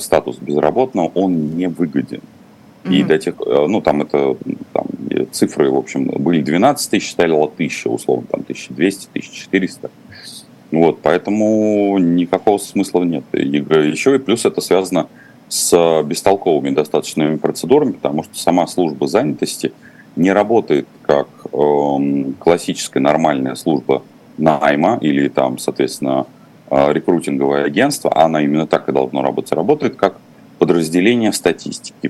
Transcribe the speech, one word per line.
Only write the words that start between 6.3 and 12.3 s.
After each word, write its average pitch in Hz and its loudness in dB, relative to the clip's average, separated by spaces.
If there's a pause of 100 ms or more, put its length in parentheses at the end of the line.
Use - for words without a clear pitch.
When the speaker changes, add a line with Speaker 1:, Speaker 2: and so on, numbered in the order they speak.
Speaker 1:
двенадцать 92 0
тысяч, 101 -2
стало 80 2
тысяча, - -6
условно, 60 -2
там - -4
тысяча - -14
двести, 92 -2
тысяча - -10
четыреста. - -4 (800)
Вот, 80 2
поэтому 104 2
никакого 87 2